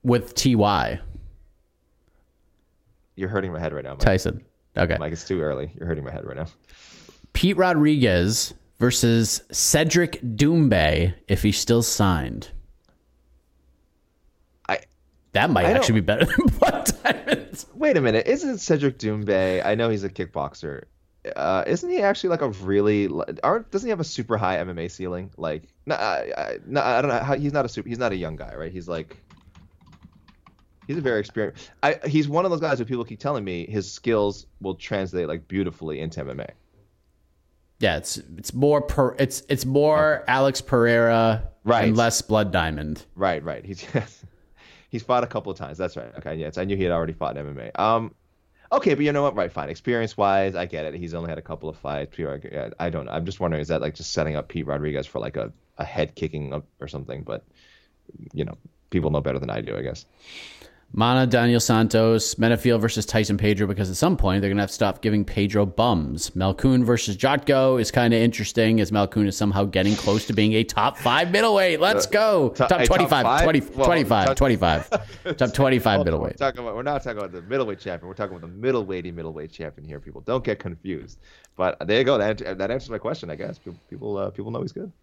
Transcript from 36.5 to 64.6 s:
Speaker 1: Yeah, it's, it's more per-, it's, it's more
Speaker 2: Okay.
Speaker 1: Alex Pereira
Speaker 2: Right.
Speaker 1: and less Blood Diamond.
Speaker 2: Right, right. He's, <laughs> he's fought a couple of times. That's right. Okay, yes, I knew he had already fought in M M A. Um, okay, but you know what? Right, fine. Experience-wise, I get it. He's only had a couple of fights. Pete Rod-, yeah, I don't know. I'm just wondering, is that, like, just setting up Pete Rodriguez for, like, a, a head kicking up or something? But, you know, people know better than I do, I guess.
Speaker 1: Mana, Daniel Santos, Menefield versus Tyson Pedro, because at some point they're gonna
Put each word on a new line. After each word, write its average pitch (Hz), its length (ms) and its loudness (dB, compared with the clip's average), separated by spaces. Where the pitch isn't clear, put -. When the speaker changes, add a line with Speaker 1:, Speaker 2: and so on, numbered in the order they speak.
Speaker 1:
Yeah, 87 180 2
it's, - 200 -8
it's - 160 -12
more 143 280 4
per-, 135 360 0
it's, 131 320 0
it's 131 160 0
more 151 580 4
Speaker 2:
Okay. - 80 0
Speaker 1:
Alex 135 300 2
Pereira 117 840 4
Speaker 2:
Right. 113 220 4
Speaker 1:
and 110 120 4
less 117 240 2
Blood 107 300 2
Diamond. 78 520 -2
Speaker 2:
Right, 87 280 -2
right. 78 220 -8
He's, 95 200 -14
<laughs> - 520 -20
he's 113 140 -8
fought 123 200 2
a 120 40 -4
couple 101 240 -6
of - 60 -8
times. 76 200 -12
That's 90 200 -4
right. 60 220 -12
Okay, 78 160 -8
yes, 80 220 -8
I 90 80 -4
knew 98 100 -2
he 92 80 0
had 87 80 2
already 82 220 0
fought 69 240 -6
in 73 100 -10
M 71 120 -12
M 57 160 -12
A. - 60 -2
Um, 113 320 2
okay, 220 220 2
but 143 100 0
you 147 80 2
know 143 120 0
what? 131 120 0
Right, 90 160 -2
fine. 71 180 -8
Experience-wise, 98 840 0
I 87 100 -4
get 80 200 -8
it. 76 100 -8
He's 85 180 -10
only 85 160 -8
had 76 100 -8
a - 40 -16
couple 80 260 -10
of 78 80 -12
fights. 71 380 -8
Pete 82 120 -6
Rod-, 71 240 -10
yeah, 64 180 -8
I 87 100 -2
don't 78 160 -6
know. - 60 -12
I'm 85 140 -4
just 87 140 -10
wondering, 82 220 -2
is 78 80 -6
that, 78 120 0
like, 73 140 -6
just - 180 -10
setting 78 220 -2
up 73 120 -6
Pete 82 200 -8
Rodriguez 71 400 -4
for, - 120 -10
like, - 180 -8
a, 55 140 -8
a - 80 -8
head - 300 -4
kicking 73 380 -8
up 76 120 -8
or 71 80 -12
something? 69 360 -12
But, 55 200 -10
you - 120 -4
know, - 120 -12
people 80 200 0
know 73 100 0
better 69 180 -4
than 62 100 -6
I 53 120 -6
do, 57 140 -8
I 52 60 -6
guess. - 240 -10
Speaker 1:
Mana, 123 320 4
Daniel 120 360 4
Santos, 113 720 4
Menefield 117 460 4
versus 110 240 0
Tyson 107 320 0
Pedro, 104 280 2
because 95 240 -2
at 92 60 -6
some 160 220 2
point 98 240 2
they're 101 80 0
gonna 101 140 2